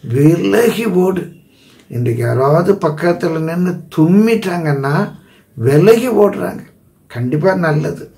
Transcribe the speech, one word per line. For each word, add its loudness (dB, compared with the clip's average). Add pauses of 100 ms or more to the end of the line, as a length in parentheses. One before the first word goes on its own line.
விலகி 2
ஓடு." -2 (560)
இன்றைக்கு -4
யாராவது 2
பக்கத்துல -2
நின்னு -4 (140)
தும்மிட்டாங்கன்னா 0 (360)
விலகி 4
ஓடுறாங்க, 0 (460)
கண்டிப்பா -2
நல்லது. -4